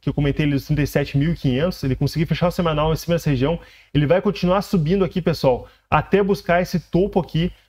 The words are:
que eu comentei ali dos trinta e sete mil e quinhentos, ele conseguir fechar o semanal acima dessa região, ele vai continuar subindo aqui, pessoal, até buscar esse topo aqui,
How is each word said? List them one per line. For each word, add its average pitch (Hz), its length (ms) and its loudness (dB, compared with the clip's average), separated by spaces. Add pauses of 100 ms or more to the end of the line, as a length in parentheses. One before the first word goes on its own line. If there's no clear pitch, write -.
que - 80 -4
eu 139 60 -2
comentei 143 300 0
ali 147 80 2
dos 135 140 -2
trinta 151 160 0
e 139 40 0
sete 143 320 -2
mil 156 140 0
e - 20 -2
quinhentos, 143 480 -2
ele 131 140 -2
conseguir 151 300 -2
fechar 170 220 -2
o 170 40 -2
semanal 160 400 0
acima 165 240 -2
dessa 160 140 -2
região, 143 280 0 (340)
ele 147 140 2
vai 175 160 4
continuar 190 400 0
subindo 185 420 0
aqui, 170 160 -4
pessoal, 139 460 0 (240)
até 170 320 2
buscar 185 380 0
esse 180 180 -4
topo 190 400 0
aqui, 170 320 -2 (180)